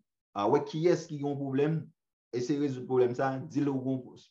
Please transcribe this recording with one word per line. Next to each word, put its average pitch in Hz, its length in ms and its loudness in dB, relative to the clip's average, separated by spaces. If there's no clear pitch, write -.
Ah, 101 120 0
ou 123 80 4
wè 151 120 4
kiyès 160 420 2
ki 147 100 -8
g 143 80 -4
on 139 120 -2
pwoblèm, 143 420 0
eseye 143 260 0
rezoud 127 240 -4
pwoblèm 123 320 4
sa 135 160 2
a, 131 80 -6
di 139 220 -2
l 139 80 0
ou 131 100 -2
g 131 100 0
on - 380 -8